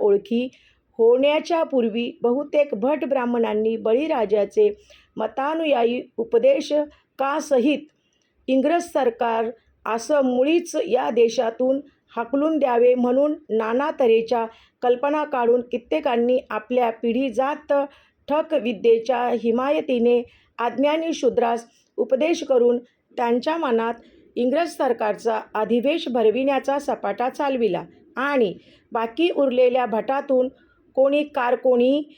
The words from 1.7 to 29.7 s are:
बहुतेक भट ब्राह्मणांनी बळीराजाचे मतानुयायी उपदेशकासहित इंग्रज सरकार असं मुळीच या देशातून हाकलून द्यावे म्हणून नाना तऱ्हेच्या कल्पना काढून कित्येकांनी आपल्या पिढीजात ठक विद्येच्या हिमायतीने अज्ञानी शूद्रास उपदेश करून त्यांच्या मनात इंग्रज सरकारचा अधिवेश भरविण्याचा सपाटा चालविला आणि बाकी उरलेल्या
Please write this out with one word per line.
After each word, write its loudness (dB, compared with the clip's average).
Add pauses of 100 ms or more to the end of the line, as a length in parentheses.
बहुतेक 0
भट -2
ब्राह्मणांनी 0
बळीराजाचे 0 (480)
मतानुयायी -2 (140)
उपदेशकासहित 0 (680)
इंग्रज 2
सरकार -2 (360)
असं 0
मुळीच 0 (120)
या 0
देशातून 0 (360)
हाकलून -2
द्यावे 4
म्हणून 2 (140)
नाना -2 (100)
तऱ्हेच्या 2 (360)
कल्पना 0
काढून 0 (120)
कित्येकांनी 0 (120)
आपल्या -2
पिढीजात -4 (560)
ठक -2
विद्येच्या 0 (160)
हिमायतीने 0 (360)
अज्ञानी -2
शूद्रास 0 (320)
उपदेश 0
करून 4 (380)
त्यांच्या 0
मनात -2 (420)
इंग्रज 0
सरकारचा -2 (140)
अधिवेश 0
भरविण्याचा 0
सपाटा -4
चालविला -2 (340)
आणि 0 (400)
बाकी -2
उरलेल्या 2